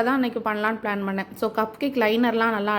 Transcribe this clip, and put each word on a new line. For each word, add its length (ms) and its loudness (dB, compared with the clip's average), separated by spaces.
தான் 120 2
அன்றைக்கி 300 -2
பண்ணலான்னு 360 -2
பிளான் 240 -2
பண்ணேன். 220 -4
So, 80 0
கப் 240 -2
கேக் 220 -2
லைனர்லாம் 540 2
நல்லா 220 0